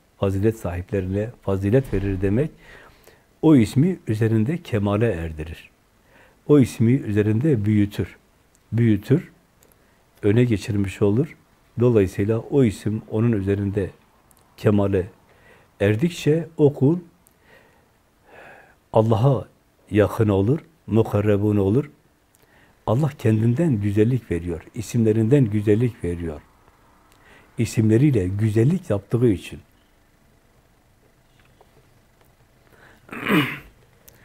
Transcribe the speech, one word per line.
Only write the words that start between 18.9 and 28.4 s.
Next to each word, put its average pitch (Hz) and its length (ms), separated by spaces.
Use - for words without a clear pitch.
Allah'a 113 560
yakın 101 380
olur, 104 320
mukarrebun 104 680
olur. 104 340
Allah 127 320
kendinden 120 640
güzellik 107 500
veriyor, 85 320
isimlerinden 113 720
güzellik 110 600
veriyor. 85 360
İsimleriyle 110 680
güzellik 110 640